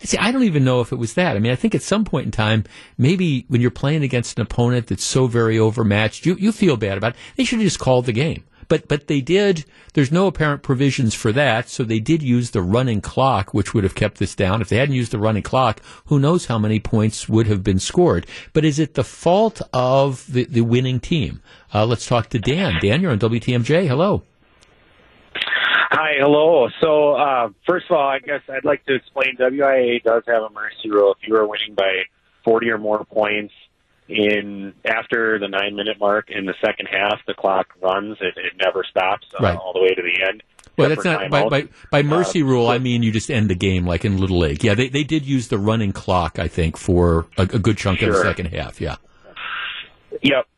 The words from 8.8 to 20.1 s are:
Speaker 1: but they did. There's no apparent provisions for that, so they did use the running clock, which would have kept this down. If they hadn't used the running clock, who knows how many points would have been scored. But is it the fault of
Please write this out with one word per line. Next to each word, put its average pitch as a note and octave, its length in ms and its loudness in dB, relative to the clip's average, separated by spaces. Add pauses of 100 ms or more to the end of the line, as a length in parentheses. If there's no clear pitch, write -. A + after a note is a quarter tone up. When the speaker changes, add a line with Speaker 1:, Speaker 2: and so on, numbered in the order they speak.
Speaker 1:
but D3+ 200 -4
they D3 120 0
did. F3 460 0 (300)
There's C#3 180 2
no F#3+ 140 4
apparent D3+ 360 -2
provisions C3 500 0
for A2 200 -2
that, B2+ 340 0
so - 160 -6
they A2+ 160 -2
did D3+ 240 0
use B2 280 0
the G#2 100 0
running G#2+ 400 0
clock, B2 520 0
which G#2 200 -2
would A2 100 2
have F#2 120 -2
kept G#2 220 -2
this - 160 -4
down. G2+ 280 0
If A2+ 80 -6
they G2+ 80 0
hadn't C#3 180 0
used A#2+ 160 -2
the G#2 80 -4
running G#2+ 240 0
clock, B2+ 380 0 (240)
who D3 140 2
knows D#3+ 260 2
how A#2 120 -2
many G#2+ 220 0
points - 480 -2
would A2 200 2
have G2+ 180 0
been F#2+ 140 2
scored. B2+ 460 0 (280)
But D#3 100 2
is D3+ 160 0
it D#3 140 -2
the C3 100 -2
fault G#3 580 0 (120)
of C3 580 0